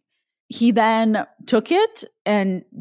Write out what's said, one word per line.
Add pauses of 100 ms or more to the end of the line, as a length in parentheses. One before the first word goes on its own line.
(520)
He
then (200)
took
it (220)
and (180)